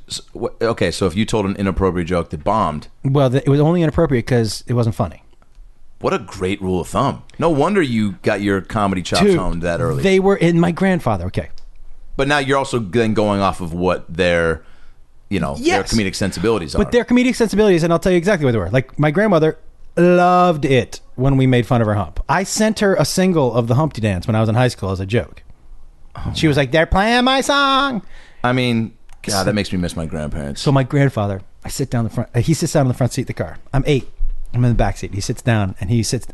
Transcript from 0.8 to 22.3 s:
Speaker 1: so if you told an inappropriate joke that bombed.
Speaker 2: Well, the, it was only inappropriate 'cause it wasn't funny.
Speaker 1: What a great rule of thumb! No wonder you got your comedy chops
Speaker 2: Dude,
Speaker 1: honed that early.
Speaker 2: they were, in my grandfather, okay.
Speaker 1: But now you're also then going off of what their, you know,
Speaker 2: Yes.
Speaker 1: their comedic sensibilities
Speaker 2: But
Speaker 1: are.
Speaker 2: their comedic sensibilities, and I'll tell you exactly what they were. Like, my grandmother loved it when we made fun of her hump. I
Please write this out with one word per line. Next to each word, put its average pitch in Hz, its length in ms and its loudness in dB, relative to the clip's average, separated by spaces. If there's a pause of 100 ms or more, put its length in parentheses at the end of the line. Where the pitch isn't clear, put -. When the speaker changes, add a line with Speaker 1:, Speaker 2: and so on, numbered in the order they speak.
Speaker 1:
so - 140 -2
if 85 100 0
you 107 100 0
told 107 200 0
an 95 120 -2
inappropriate 92 500 0
joke 85 220 -2
that 76 140 -10
bombed. 90 440 -2 (160)
Speaker 2:
Well, 135 260 2
the, 131 140 0
it 143 60 0
was 139 100 4
only 170 220 2
inappropriate 147 460 0
'cause 113 400 0
it 120 60 -2
wasn't 117 220 0
funny. - 280 -6 (800)
Speaker 1:
What 139 120 0
a 185 60 -2
great 95 420 -6
rule 92 180 -2
of 76 80 -6
thumb! 107 360 -2 (160)
No 156 100 2
wonder 170 320 2
you 110 400 0
got 107 200 0
your 98 200 2
comedy 95 400 -2
chops 87 220 0
Speaker 2:
Dude, 190 140 4
Speaker 1:
honed 85 260 -2
that 85 180 0
early. 85 220 -2
Speaker 2:
they 190 160 4
were, 196 180 2
in 170 220 2
my 170 120 2
grandfather, 160 540 0
okay. - 240 -4 (680)
Speaker 1:
But 139 140 0
now 147 80 2
you're 139 200 2
also 131 220 0
then 110 340 0
going 104 280 2
off 95 180 0
of 85 140 -6
what 87 400 0
their, 85 500 2 (680)
you 95 120 -2
know, 71 160 -4
Speaker 2:
Yes. 311 340 0
Speaker 1:
their 113 140 2
comedic 92 100 -4
sensibilities 95 580 -2
Speaker 2:
But - 140 0
Speaker 1:
are. - 40 -10
Speaker 2:
their 233 120 4
comedic 247 320 2
sensibilities, 196 480 2
and 170 80 2
I'll 165 80 4
tell 185 140 2
you 180 40 4
exactly 170 280 2
what 123 80 4
they 113 60 2
were. 98 100 -4
Like, 110 280 -2
my 151 140 2
grandmother 165 460 2 (400)
loved 180 680 4
it 135 380 0 (140)
when 135 200 2
we 131 100 4
made 123 220 2
fun 120 140 2
of 107 60 2
her 104 80 2
hump. 98 340 -4
I 175 140 2